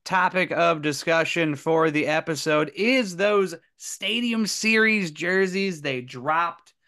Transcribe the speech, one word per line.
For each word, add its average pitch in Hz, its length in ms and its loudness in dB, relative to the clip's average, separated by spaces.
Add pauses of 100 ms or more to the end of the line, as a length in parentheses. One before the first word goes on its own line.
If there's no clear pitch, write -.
topic 185 460 0
of 165 320 2
discussion 156 720 0
for 160 380 2
the 147 160 0
episode 156 640 0
is 220 400 0
those 196 400 0 (220)
Stadium 226 720 -4
Series 220 640 2
jerseys 185 680 0
they 135 200 -4
dropped, 131 720 -4 (140)